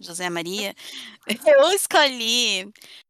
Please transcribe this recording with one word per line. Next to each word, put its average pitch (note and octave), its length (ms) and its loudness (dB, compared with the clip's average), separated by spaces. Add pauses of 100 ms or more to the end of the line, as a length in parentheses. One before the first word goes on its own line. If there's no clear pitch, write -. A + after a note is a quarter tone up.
José F3+ 280 -10
Maria. F3 460 -8 (520)
<laughs> - 200 -6
Eu D4+ 240 6
escolhi A#3+ 960 0 (420)